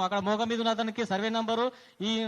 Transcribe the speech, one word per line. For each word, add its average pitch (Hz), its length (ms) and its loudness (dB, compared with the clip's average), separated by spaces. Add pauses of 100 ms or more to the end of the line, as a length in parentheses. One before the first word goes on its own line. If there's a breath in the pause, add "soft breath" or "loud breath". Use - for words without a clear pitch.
అక్కడ 196 220 2
మోగ 214 180 2
మీద 226 180 -2
ఉన్న 226 120 2
అతనికి 220 320 -2
సర్వే 202 300 0
నంబరు, 226 280 0 (360 loud breath)
ఈ 208 100 0 (180)